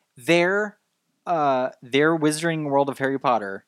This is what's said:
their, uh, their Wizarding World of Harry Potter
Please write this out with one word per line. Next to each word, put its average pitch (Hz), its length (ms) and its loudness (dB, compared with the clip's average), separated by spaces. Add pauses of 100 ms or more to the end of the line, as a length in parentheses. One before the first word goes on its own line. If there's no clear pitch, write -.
(180)
their, 175 600 0 (480)
uh, 139 440 0 (120)
their 143 360 2
Wizarding 156 480 -2
World 139 240 0
of 131 100 -8
Harry 135 200 -2
Potter 104 480 -2